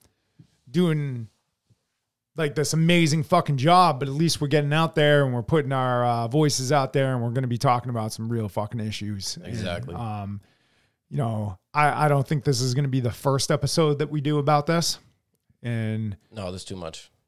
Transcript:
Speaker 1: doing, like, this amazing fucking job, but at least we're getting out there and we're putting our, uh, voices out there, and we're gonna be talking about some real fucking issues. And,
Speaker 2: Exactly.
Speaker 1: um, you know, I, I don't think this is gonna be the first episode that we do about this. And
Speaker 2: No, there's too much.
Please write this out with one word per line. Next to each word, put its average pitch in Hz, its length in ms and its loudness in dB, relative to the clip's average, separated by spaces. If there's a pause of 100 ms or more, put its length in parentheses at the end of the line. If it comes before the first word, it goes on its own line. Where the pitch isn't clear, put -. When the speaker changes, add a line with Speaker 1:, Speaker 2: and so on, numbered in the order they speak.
(720)
Speaker 1:
doing, 143 580 0 (1080)
like, 151 200 -2
this 151 180 0
amazing 160 480 4
fucking 160 340 2
job, 165 440 6
but 143 80 -4
at 135 60 -6
least 156 280 0
we're 143 60 -2
getting 143 260 2
out 160 220 0
there 147 280 6
and 127 80 0
we're 120 100 -2
putting 139 300 0
our, 127 320 0
uh, 120 240 0
voices 131 440 2
out 135 200 2
there, 135 220 2
and 120 80 -2
we're 117 80 -2
gonna 131 160 -2
be 120 100 -2
talking 123 320 2
about 110 240 -4
some 113 160 -8
real 113 200 -2
fucking 104 320 -6
issues. 104 580 -6
And, - 80 -18
Speaker 2:
Exactly. 107 480 -6
Speaker 1:
um, 104 460 -8 (680)
you - 80 -10
know, 110 400 -4 (160)
I, 143 340 2
I - 20 4
don't 143 180 2
think 151 180 -2
this 131 160 0
is 127 140 -2
gonna 143 140 0
be 131 120 0
the 117 120 -2
first 135 400 -2
episode 147 480 0
that 151 100 -4
we 151 100 -4
do 147 180 0
about 147 280 2
this. 165 320 -2 (640)
And 110 540 -4 (160)
Speaker 2:
No, 101 180 -8
there's 92 140 -12
too 98 120 -12
much. 82 340 -12 (180)